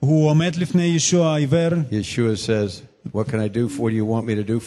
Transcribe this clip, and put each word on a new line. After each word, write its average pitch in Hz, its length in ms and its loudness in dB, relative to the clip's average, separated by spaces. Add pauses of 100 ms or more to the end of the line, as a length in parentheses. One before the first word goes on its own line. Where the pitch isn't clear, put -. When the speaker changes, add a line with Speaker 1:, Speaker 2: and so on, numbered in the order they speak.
Speaker 1:
הוא 151 300 4
עומד 165 260 2
לפני 175 260 0
ישוע 165 520 2
העיוור. 156 360 2 (200)
Speaker 2:
Yeshua 107 460 -2 (100)
says, 104 360 -2 (300)
"What 107 160 -2
can - 120 -4
I 107 80 -2
do 113 200 -2
for - 100 -10
you? 113 40 -6
What 113 80 0
do 110 60 -2
you 107 100 0
want 113 200 -2
me 113 80 -2
to 104 160 -4
do 113 160 -2